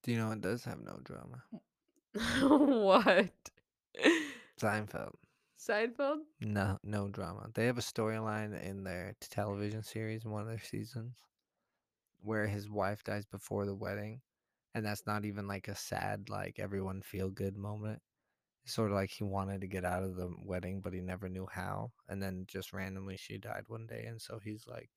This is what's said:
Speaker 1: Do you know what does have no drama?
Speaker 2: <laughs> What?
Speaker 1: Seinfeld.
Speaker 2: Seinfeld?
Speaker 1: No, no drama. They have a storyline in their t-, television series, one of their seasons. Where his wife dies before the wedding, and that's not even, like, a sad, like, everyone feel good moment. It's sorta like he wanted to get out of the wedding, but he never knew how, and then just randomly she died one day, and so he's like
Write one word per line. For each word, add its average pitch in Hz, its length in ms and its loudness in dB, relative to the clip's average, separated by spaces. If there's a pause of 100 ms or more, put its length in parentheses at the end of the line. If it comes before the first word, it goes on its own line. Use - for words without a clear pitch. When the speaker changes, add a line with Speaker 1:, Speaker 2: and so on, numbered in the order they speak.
Speaker 1:
Do 123 100 0
you 117 60 2
know 110 100 2
what 110 120 -2
does 104 240 0
have 87 160 -6
no 50 240 -10
drama? - 380 -12 (720)
Speaker 2:
<laughs> - 0 -
What? 233 1160 8 (1300)
Speaker 1:
Seinfeld. 107 540 0 (440)
Speaker 2:
Seinfeld? 247 600 2 (220)
Speaker 1:
No, 98 420 2
no 101 260 -2
drama. 101 460 -6
They 113 120 2
have 123 120 2
a 113 40 -2
storyline 110 800 -2
in 98 220 -6
their 92 360 -6
t-, - 100 -14
television 104 520 -2
series, 110 420 -6
one 107 180 -4
of 110 60 -6
their 110 120 -6
seasons. 113 540 -8 (1080)
Where 107 260 2
his 104 220 -2
wife 104 340 0
dies 104 220 -2
before 101 400 -2
the 98 100 -2
wedding, 104 460 -6 (520)
and 113 120 -2
that's 104 200 -4
not 107 200 0
even, 101 220 -4
like, 98 200 -4
a 101 80 -6
sad, 101 540 -4
like, 98 300 -6
everyone 98 420 -4
feel 95 280 -2
good 98 260 -4
moment. 104 440 -6 (640)
It's - 100 -10
sorta 104 200 4
like 98 160 2
he - 140 -6
wanted 98 380 -2
to 92 60 -6
get 92 180 -2
out 90 180 2
of 92 120 -4
the 90 220 -4
wedding, 92 440 -4
but 92 120 -4
he 92 80 -4
never 92 280 -4
knew 92 220 -4
how, 98 400 -4 (160)
and 98 140 -4
then 92 260 -4
just - 260 -8
randomly 95 440 -6
she 104 200 -10
died 104 300 -6
one 113 200 -10
day, 113 180 -8
and 113 160 -10
so 117 180 -10
he's 107 280 -10
like 120 280 -12